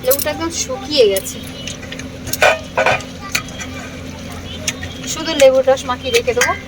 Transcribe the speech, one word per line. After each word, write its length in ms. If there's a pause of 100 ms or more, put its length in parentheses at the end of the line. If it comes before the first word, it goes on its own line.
লেবুটা 260
একদম 200
শুকিয়ে 600
গেছে, 300 (3750)
শুধু 260
লেবুর 340
রস 180
মাখিয়ে 260
রেখে 220
দেবো। 200 (140)